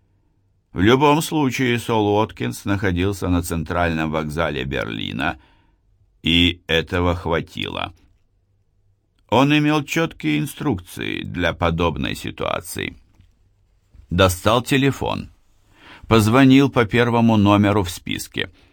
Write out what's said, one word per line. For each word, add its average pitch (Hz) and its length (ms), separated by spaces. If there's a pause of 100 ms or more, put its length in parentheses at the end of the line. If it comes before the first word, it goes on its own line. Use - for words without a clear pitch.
(720)
В - 80
любом 143 420
случае, 131 580
Сол 110 280
Уоткинс 110 560
находился 95 640
на 87 160
центральном 82 680
вокзале 76 540
Берлина, 57 720 (880)
и 85 440
этого 87 460
хватило. 50 800 (1400)
Он 139 260
имел 151 260
четкие 156 560
инструкции 87 840
для 82 300
подобной 82 600
ситуации. 50 840 (1120)
Достал 95 520
телефон, 127 680 (760)
позвонил 131 640
по 123 140
первому 117 540
номеру 101 460
в 87 60
списке. - 640 (220)